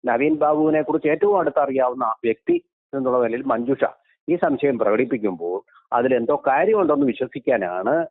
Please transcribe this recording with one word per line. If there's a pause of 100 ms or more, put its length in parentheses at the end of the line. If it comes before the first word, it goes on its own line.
നവീൻ
ബാബുവിനെ
കുറിച്ച്
ഏറ്റവും
അടുത്തറിയാവുന്ന (100)
വ്യക്തി (320)
എന്നുള്ള
നിലയിൽ
മഞ്ജുഷ (440)
ഈ
സംശയം
പ്രകടിപ്പിക്കുമ്പോൾ (300)
അതിലെന്തോ
കാര്യമുണ്ടെന്ന്
വിശ്വസിക്കാനാണ്